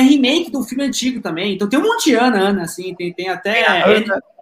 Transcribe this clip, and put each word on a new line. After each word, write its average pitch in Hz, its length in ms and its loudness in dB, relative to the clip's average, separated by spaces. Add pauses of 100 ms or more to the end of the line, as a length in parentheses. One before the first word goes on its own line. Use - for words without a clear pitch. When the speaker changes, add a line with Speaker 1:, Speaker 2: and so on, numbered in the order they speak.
Speaker 1:
remake 285 520 4
do 262 100 -4
filme 262 220 -4
antigo 254 360 -4
também. 185 340 -6
Então 202 140 -4
tem 254 100 0
um 330 40 0
monte 440 220 0
de 277 100 4
Ana, 233 240 2
Ana, 190 240 0
assim, 180 320 -10
tem, 175 180 -6
tem 180 160 -8
até 185 260 -4
Speaker 2:
Tem 226 100 0
a 185 240 2
Speaker 1:
Annie, 214 160 4
Speaker 2:
Ana. 202 180 -4 (200)